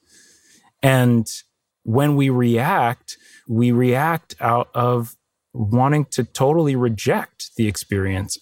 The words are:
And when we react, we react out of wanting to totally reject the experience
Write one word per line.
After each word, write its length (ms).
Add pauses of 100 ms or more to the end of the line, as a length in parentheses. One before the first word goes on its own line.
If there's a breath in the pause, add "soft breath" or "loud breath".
(840 soft breath)
And 480 (540)
when 320
we 120
react, 880 (320 soft breath)
we 240
react 680
out 340
of 420 (360)
wanting 540
to 180
totally 520
reject 800
the 100
experience 760